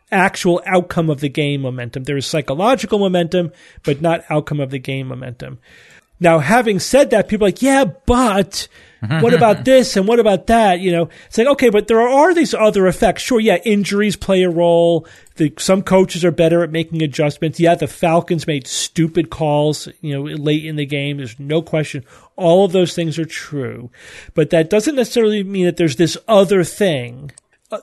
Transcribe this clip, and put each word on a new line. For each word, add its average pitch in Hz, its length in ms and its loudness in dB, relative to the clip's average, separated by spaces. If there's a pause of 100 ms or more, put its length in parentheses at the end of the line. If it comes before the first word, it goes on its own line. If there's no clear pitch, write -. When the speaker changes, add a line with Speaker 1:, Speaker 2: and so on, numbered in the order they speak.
(120)
Speaker 1:
Actual 185 540 0
outcome 180 440 -2
of 139 100 -4
the 143 100 -4
game 143 320 -4
momentum. 127 420 -10
There 143 140 -4
is 131 80 -6
psychological 202 760 -2
momentum, 180 520 -2 (320)
but 143 180 -2
not 165 280 -2
outcome 151 300 -4
of 135 120 -6
the 139 80 -8
game 135 280 -8
momentum. 127 520 -14 (640)
Now, 165 180 6
having 208 400 2
said - 320 2
that, 196 180 0
people 208 160 0
are 196 40 4
like, 175 120 -4
"Yeah, 269 240 4 (200)
but 233 640 0 (540)
what 226 120 4
about 220 320 4
Speaker 2:
<laughs> 262 60 4
Speaker 1:
this 254 240 4
and 190 100 2
what 233 140 2
about 208 280 2
that?" 208 340 2
You 190 100 0
know, 170 180 0 (180)
it's - 100 -10
like, 233 100 2
okay, 277 220 4
but 208 180 2
there 226 140 4
are 277 320 4
these 320 200 0
other 202 340 2
effects. 175 340 0
Sure, 240 180 0
yeah, 220 240 2
injuries 202 540 0
play 190 260 0
a 180 60 0
role. 170 580 2 (280)
The, 151 240 -2
some 190 220 0
coaches 185 440 2
are 170 60 2
better 170 320 2
at 156 80 -6
making 165 320 -4
adjustments. 151 560 -4
Yeah, 170 160 4
the 156 120 -4
Falcons 165 600 -2
made 143 200 -4
stupid - 640 -2
calls, 147 580 -2 (140)
you 151 120 -8
know, 139 100 -6
late 151 420 -2
in 156 100 -8
the 147 100 -4
game. 143 320 -6
There's 131 220 -12
no 151 220 -2
question. 156 420 -6 (320)
All 185 300 4
of 175 80 -2
those 185 220 0
things 165 220 -4
are 160 80 -6
true. 123 640 -10 (440)
But 151 160 0
that 160 200 2
doesn't 220 260 0
necessarily 214 480 0
mean 190 240 -2
that 170 100 -2
there's 165 180 0
this 165 220 0 (100)
other 196 380 4
thing, 135 640 -6 (400)
uh, - 120 -10